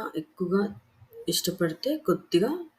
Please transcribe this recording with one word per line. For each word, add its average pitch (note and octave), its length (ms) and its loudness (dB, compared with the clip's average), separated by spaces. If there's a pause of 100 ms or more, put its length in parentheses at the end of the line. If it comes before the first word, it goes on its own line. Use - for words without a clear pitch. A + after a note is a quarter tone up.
(160)
ఎక్కువగా F3+ 480 0 (640)
ఇష్టపడితే F3 680 0
కొద్దిగా F#3+ 540 2 (280)